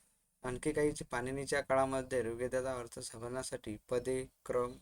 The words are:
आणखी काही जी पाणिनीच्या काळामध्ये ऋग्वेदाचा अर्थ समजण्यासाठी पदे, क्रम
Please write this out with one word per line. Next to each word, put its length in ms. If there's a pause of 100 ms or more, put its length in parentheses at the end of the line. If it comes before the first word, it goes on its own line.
(440)
आणखी 280
काही 200
जी 120
पाणिनीच्या 580
काळामध्ये 600
ऋग्वेदाचा 580
अर्थ 200
समजण्यासाठी 800 (120)
पदे, 360 (200)
क्रम 360